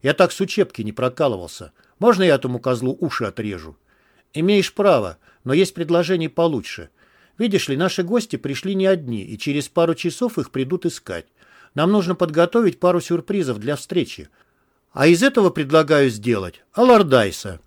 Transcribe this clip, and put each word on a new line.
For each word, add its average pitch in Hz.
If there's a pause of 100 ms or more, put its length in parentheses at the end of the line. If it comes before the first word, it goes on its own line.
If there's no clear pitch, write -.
Я 139
так 180
с -
учебки -
не 104
прокалывался. 117 (280)
Можно 202
я 160
этому 123
козлу 127
уши -
отрежу?» 95 (560)
«Имеешь 190
право, 135 (260)
но 127
есть 185
предложение 170
получше. 147 (480)
Видишь 208
ли, 135
наши 180
гости 226
пришли 147
не 190
одни, 135
и 107
через 143
пару 165
часов 220
их 147
придут 139
искать. 92 (480)
Нам 160
нужно 185
подготовить 170
пару 180
сюрпризов 165
для 135
встречи. 139 (640)
А 139
из 170
этого 247
предлагаю 147
сделать 104 (100)
Алардайса». 135